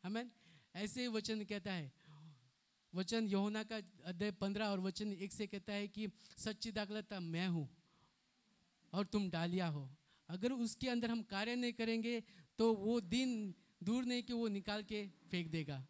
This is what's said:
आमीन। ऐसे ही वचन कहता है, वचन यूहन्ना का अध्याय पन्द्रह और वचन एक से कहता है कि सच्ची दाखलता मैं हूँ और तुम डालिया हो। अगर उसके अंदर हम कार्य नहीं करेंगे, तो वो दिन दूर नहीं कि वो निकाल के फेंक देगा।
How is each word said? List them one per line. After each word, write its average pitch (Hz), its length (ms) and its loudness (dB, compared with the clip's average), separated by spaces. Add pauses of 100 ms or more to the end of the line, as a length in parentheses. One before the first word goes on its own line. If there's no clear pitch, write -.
आमीन। 233 260 -2 (440)
ऐसे 208 260 -2
ही 247 60 0
वचन 220 360 -2
कहता 202 300 -4
है, 151 320 -6 (880)
वचन 220 320 2
यूहन्ना 202 360 4
का 220 140 -6 (260)
अध्याय 180 280 -2
पन्द्रह 202 340 0
और 202 140 2
वचन 190 340 0
एक 190 200 -6
से 208 140 -2
कहता 202 260 -6
है 202 140 -2
कि 208 200 -4 (300)
सच्ची 220 340 -4
दाखलता 208 480 -2
मैं 170 280 0
हूँ 165 300 0 (1160)
और 196 120 0
तुम 202 240 0
डालिया 175 380 0
हो। 143 280 -4 (340)
अगर 190 220 0
उसके 240 380 0
अंदर 233 220 2
हम 233 100 0
कार्य 220 340 -2
नहीं 240 180 2
करेंगे, 226 500 0 (340)
तो 226 160 8
वो 220 280 4
दिन 214 540 2 (280)
दूर 240 220 2
नहीं 247 180 0
कि - 100 -4
वो 233 140 2
निकाल 208 360 -2
के 208 240 -4
फेंक 175 400 -4
देगा। 143 420 -2